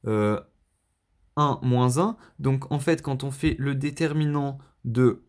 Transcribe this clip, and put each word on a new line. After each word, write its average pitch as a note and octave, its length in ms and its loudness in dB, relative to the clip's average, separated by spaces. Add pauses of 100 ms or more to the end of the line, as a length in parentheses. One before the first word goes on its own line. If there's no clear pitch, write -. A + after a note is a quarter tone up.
euh, G#2+ 340 2 (960)
un D3 260 0
moins B2 360 2
un. A3 180 0 (200)
Donc C3+ 320 -2
en D3 80 -2
fait, D#3+ 240 0
quand C3+ 220 -4
on C#3 80 -6
fait D3+ 260 -2
le C#3 180 -2
déterminant D3 840 -2 (240)
de B2 460 2